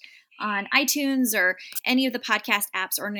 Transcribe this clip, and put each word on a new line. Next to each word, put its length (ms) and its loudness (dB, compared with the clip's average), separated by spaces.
on 340 -4
iTunes 600 2
or 220 2
any 220 2
of 60 0
the 80 -6
podcast 520 0
apps 280 -4
or 200 -4